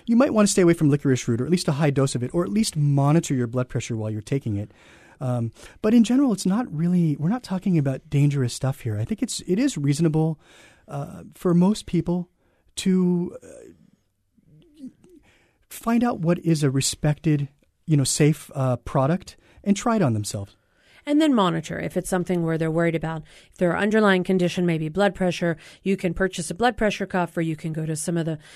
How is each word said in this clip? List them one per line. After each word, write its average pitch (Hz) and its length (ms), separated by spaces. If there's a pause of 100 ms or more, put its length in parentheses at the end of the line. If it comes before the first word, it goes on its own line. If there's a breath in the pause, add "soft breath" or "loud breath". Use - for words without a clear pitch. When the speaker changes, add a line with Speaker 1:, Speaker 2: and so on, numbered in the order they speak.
Speaker 1:
you 233 100
might 262 180
wanna 208 140
stay - 140
away 170 120
from 160 160
licorice 135 380
root, 117 120
or 127 60
at 151 60
least 185 160
a 165 60
high 143 180
dose 135 240
of 120 80
it, 123 100
or 175 100
at - 60
least 214 260
monitor 147 580
your 123 140
blood 123 220
pressure 120 260
while 110 140
you're 107 120
taking 123 340
it. 104 160 (500 loud breath)
Um, 123 320 (300 loud breath)
but 214 100
in 240 100
general, 254 300
it's 185 140
not 214 180 (100)
really, 170 420
we're 151 120
not 247 140
talking 185 340
about 135 320
dangerous 139 440
stuff - 280
here. 107 160
I 110 80
think 220 160
it's, - 200
it 185 180
is 262 180
reasonable, 156 600 (480 soft breath)
uh, 143 360 (120)
for 180 180
most 185 320
people 175 420 (500)
to, 180 640
uh, - 60 (2250 soft breath)
find 233 340
out - 160
what 170 200
is 160 240
a 139 80
respected, 147 800 (360)
you 160 100
know, 139 80
safe, - 520
uh, 131 220
product 151 600 (260 soft breath)
and 196 140
try 233 180
it 214 60
on 127 120
themselves. 107 440 (460 soft breath)
Speaker 2:
And 294 160
then 311 140
monitor 165 460
if 165 180
it's 175 140
something 180 320
where 165 160
they're 160 100
worried 170 240
about. 160 300 (280 loud breath)
If - 60
their 175 180
underlying 202 480
condition 180 440
may 165 100
be 156 100
blood 196 280
pressure, 170 420 (240 loud breath)
you 190 160
can 175 160
purchase 185 380
a 170 40
blood 240 220
pressure 208 300
cuff, 175 280
or 175 60
you 160 140
can 160 180
go 160 140
to 156 80
some 170 220
of 165 100
the 156 100 (180 loud breath)